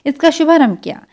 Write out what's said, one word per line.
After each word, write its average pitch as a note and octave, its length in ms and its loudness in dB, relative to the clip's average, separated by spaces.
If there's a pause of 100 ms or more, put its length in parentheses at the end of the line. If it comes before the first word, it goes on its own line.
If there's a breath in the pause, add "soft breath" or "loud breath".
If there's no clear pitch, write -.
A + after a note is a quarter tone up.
इसका C#4+ 240 0
शुभारंभ D4+ 540 2
किया। - 180 -12 (120)